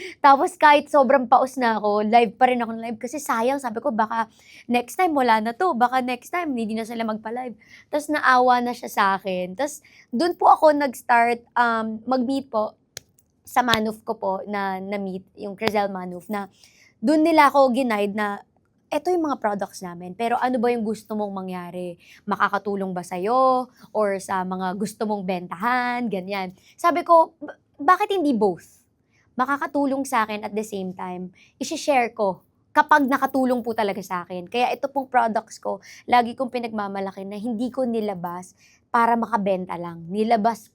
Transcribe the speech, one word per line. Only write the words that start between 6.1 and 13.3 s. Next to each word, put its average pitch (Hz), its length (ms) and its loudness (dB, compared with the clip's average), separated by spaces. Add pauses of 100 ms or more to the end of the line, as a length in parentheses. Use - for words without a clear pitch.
time 349 240 -4
hindi 226 160 -4
na 220 160 -6
sila 233 160 -6
magpa-live." 220 480 -8 (400)
Tas 294 160 -4
naawa 254 560 4
na 240 80 -4
siya 240 160 -12
sa 214 160 0 (160)
akin. 180 320 -4
Tas 269 320 -6 (240)
dun 320 240 0
po - 160 2
ako 320 240 8
nag-start, 240 800 2
um, 220 560 0
mag-meet 262 400 -2
po 214 320 -4 (640)